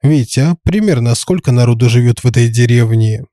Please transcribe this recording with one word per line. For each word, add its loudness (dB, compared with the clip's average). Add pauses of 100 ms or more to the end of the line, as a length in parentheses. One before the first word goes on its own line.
«Витя, 0
а 0
примерно 0
сколько -4
народу 2
живёт 2
в -4
этой 0
деревне?» 0 (100)